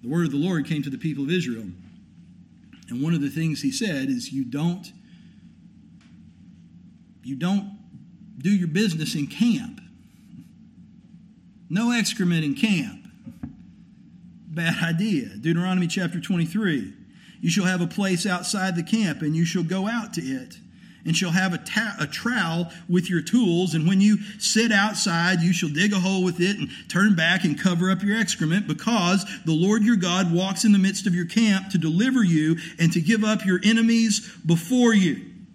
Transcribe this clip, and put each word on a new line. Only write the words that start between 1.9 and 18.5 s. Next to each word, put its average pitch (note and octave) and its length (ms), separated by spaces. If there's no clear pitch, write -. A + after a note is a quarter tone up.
And B2 140
one D#3+ 100
of D#3+ 80
the C#3 100
things D#3+ 320
he C3+ 100
said C#3+ 360
is, B2+ 240
"You C3+ 120
don't, D#3 480
you C3 100
don't F#3+ 420
do D#3+ 120
your F3+ 180
business D#3+ 480
in C#3+ 100
camp. - 540
No A3+ 220
excrement F3+ 540
in C#3+ 100
camp." F3+ 440
Bad E3 240
idea. E3 460
Deuteronomy F3 460
chapter F3 320
twenty-three. E3 720
"You E3+ 80
shall F3 180
have F#3 140
a E3+ 60
place F#3+ 400
outside F#3 480